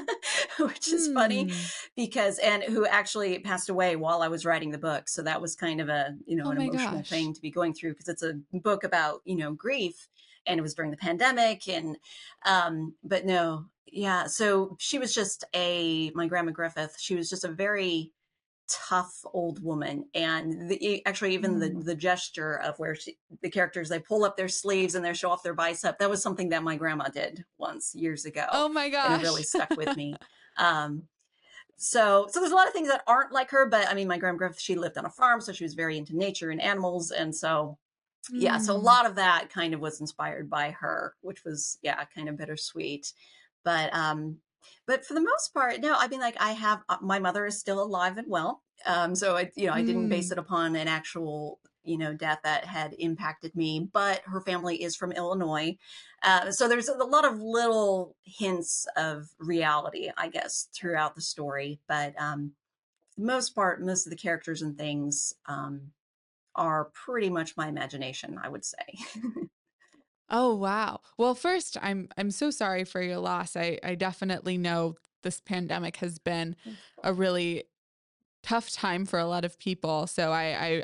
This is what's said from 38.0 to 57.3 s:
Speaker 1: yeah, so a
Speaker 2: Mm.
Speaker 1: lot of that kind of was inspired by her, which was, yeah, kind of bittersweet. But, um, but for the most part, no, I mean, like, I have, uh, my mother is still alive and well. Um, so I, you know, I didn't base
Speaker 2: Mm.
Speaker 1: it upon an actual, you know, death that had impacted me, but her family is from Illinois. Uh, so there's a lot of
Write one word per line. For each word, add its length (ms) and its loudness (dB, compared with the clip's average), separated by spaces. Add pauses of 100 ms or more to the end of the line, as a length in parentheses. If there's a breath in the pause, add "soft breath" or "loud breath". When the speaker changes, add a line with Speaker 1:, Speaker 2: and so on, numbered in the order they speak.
Speaker 1:
yeah, 220 2
so 180 2
a 20 0
Speaker 2:
Mm. 0 -
Speaker 1:
lot 280 10
of 100 -2
that 340 4
kind 240 -2
of 60 -2
was 220 -6
inspired 480 -6
by 220 0
her, 500 -4
which 240 -12
was, 360 -6
yeah, 240 -2
kind 220 -10
of 100 -6
bittersweet. 760 -8 (500 soft breath)
But, 300 0
um, 460 -2 (460 loud breath)
but 200 0
for 80 -8
the 80 2
most 320 2
part, 260 0
no, 180 2
I 100 4
mean, 120 -6
like, 200 -2
I 120 2
have, 380 0
uh, 120 0
my 180 0
mother 260 0
is 140 -4
still 220 0
alive 360 0
and 100 -8
well. 360 -2 (220)
Um, 300 2
so 220 2
I, 180 -2
you 120 2
know, 60 2
I 100 2
didn't 260 2
base 220 0
Speaker 2:
Mm. 0 -
Speaker 1:
it 60 -4
upon 380 0
an 120 -2
actual, 720 -4 (240)
you 140 -2
know, 160 -2
death 300 -2
that 220 0
had 340 -6
impacted 560 -4
me, 380 0
but 320 2
her 160 -6
family 420 -2
is 120 -4
from 180 -4
Illinois. 640 -2 (460 loud breath)
Uh, 280 6
so 160 4
there's 220 4
a 60 0 (100)
lot 200 6
of 140 2